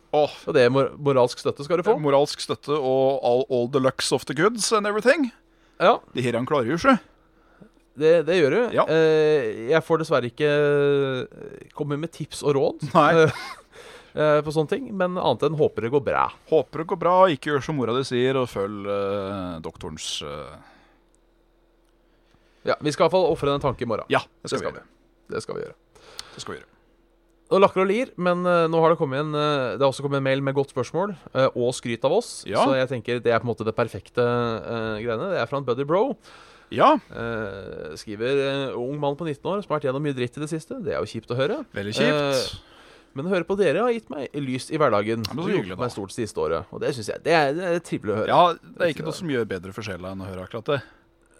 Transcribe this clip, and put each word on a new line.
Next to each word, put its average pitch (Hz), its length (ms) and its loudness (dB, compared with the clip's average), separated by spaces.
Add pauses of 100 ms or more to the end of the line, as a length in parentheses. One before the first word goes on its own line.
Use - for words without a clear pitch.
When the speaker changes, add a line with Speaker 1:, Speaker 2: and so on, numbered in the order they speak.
(140)
Speaker 1:
Åh. 147 160 4 (160)
Speaker 2:
Så - 80 -4
det 143 140 6
er - 20 6
mor-, 135 260 2
moralsk 131 460 2
støtte 135 240 -4
skal 165 120 0
du 175 120 0
få. 226 80 4
Speaker 1:
Moralsk 143 420 2
støtte - 380 -6
og 135 480 2
all, 123 240 4
all 120 180 0
the 139 140 0
lucks - 320 0
of 139 120 -2
the 151 100 -6
goods 202 360 0
and 208 140 2
everything. 226 460 2 (480)
Speaker 2:
Ja. 196 180 6 (160)
Speaker 1:
Det 123 100 -4
her 120 140 0
han 123 80 -2
klarer 131 240 2
jo, 160 80 0
sjø. 254 220 6 (960)
Speaker 2:
Det, 156 300 6
det 175 100 2
gjør 139 160 6
du. 226 220 2
Speaker 1:
Ja. 135 100 4
Speaker 2:
Eh, 151 840 2
jeg 160 100 4
får 165 160 0
dessverre 147 320 0
ikke, 147 160 -4
eh, 143 800 2 (480)
komme 143 240 -4
med 160 160 -8
tips - 320 -10
og 143 80 2
råd, 151 240 0 (160)
Speaker 1:
Nei. 160 300 8
Speaker 2:
eh, 156 80 4 (420)
<laughs> - 480 -10
eh, 151 240 4
på 156 80 -6
sånne 151 160 2
ting, 247 240 -4
men 180 240 -2
annet 135 300 0
enn 156 100 0
håper 131 240 2
det 113 80 -2
går 135 160 2
bra. 69 220 2 (240)
Speaker 1:
Håper 147 320 0
det 170 80 -10
går 190 100 -4
bra, 170 140 2 (180)
ikke 143 220 -6
gjør 127 100 0
som 160 160 -4
mora 117 160 0
di 139 80 0
sier, 127 320 0
og 127 160 0
følg, 101 320 -4
eh, 98 800 -4
doktorens, - 560 -10
eh. 73 400 -12 (2000)
Speaker 2:
Ja, 127 60 0 (100)
vi 151 80 0
skal 175 120 2
i - 20 4
hvert 156 100 2
fall 180 140 4
offre 147 180 0
den 143 160 0
tanken 123 220 -2
i - 20 -8
morgen. 104 240 -4
Speaker 1:
Ja, 131 80 4 (220)
det 160 80 -10
skal 139 80 -2
Speaker 2:
Det - 20 -8
skal 82 80 -4
Speaker 1:
vi 71 80 -14
gjøre. - 80 -20
Speaker 2:
vi. - 40 -20 (440)
Det 110 140 -2
skal - 100 -8
vi - 80 -8
gjøre. - 120 -18 (580)
Speaker 1:
Det - 100 -16
skal 101 80 -10
vi 71 60 -12
gjøre. - 100 -20 (800)
Speaker 2:
Og 175 140 4
lakker 190 180 4
og 190 60 2
lir, 220 200 0 (100)
men, 180 280 0
eh, 175 240 2
nå 165 140 0
har 160 100 6
det 160 80 -2
kommet 135 240 -2
en, 151 80 -6
eh, 147 400 0
det 113 80 -2
har 139 80 4
også 135 160 -8
kommet 139 160 0
en 135 80 0
mail 135 160 0
med 135 80 -2
godt 139 160 -2
spørsmål, 170 460 -4 (180)
eh, 131 220 4
og 123 180 0
skryt 120 320 -6
av 135 80 4
oss, - 320 -2
Speaker 1:
Ja. 107 200 0
Speaker 2:
så 135 120 2
jeg 127 160 0
tenker 120 300 -4
det 117 100 4
er 113 60 4
på 110 100 -8
en 110 60 -2
måte 110 100 -4
det 110 100 -2
perfekte, 117 460 -4
eh, 113 800 -2
greiene. 120 320 -4
Det 156 80 -2
er 117 60 -2
fra 139 100 -4
en 139 80 -6
buddy 127 180 -2
bro. 196 320 0 (540)
Speaker 1:
Ja. 226 300 4 (100)
Speaker 2:
Eh, 98 840 -8
skriver, 110 400 -4 (340)
eh, 98 60 -6
"Ung 127 240 -4
mann 143 160 0
på 175 80 -8
nitten 147 260 -6
år 196 140 -2
som - 80 -16
har 151 80 0
vært 143 80 -6
gjennom 135 160 -2
mye 143 100 -2
dritt 123 220 -4
i 143 60 -8
det 151 80 -8
siste." 165 340 -8
Det 117 100 -4
er 69 60 -2
jo 87 80 -2
kjipt - 240 -10
å 120 60 -4
høre. 202 360 -2
Speaker 1:
Veldig 104 220 -6
kjipt. 143 400 2
Speaker 2:
Eh, 107 240 -4 (560)
"men 135 100 -6
å 180 40 -4
høre 180 180 0
på 196 100 0
dere 175 220 4
har 240 140 2
gitt 226 160 -8
meg 143 240 -8
lys 131 360 -4
i 156 80 -4
hverdagen, 113 460 2
Speaker 1:
Ja, - 100 -6
men 156 120 -6
så - 20 -4
Speaker 2:
og - 0 -
Speaker 1:
hyggelig, 190 240 0
Speaker 2:
hjulpet 92 80 -10
meg 123 80 -2
Speaker 1:
da. - 80 -8
Speaker 2:
stort 98 160 -8
det - 160 -12
siste - 160 -10
året." 80 300 -2
Og - 80 -8
det 123 120 -2
synes 113 140 -8
jeg, - 160 -8
det 151 80 0
er, 151 220 2
det 175 100 -6
er 175 160 -2
trivelig 127 320 -6
å 101 80 0
høre. 101 80 0
Speaker 1:
Ja, 165 240 6
det 165 80 -8
er - 240 -8
Speaker 2:
Det 175 80 4
Speaker 1:
ikke - 80 -8
Speaker 2:
synes - 0 -
Speaker 1:
noe 156 80 -6
Speaker 2:
jeg. 160 80 -6
Speaker 1:
som 180 140 -8
gjør 123 180 0
bedre 95 260 -8
for - 140 -10
sjela 92 240 -8
enn 95 80 -10
å 92 80 -8
høre 92 160 -10
akkurat 107 220 -12
det. 143 160 -2 (580)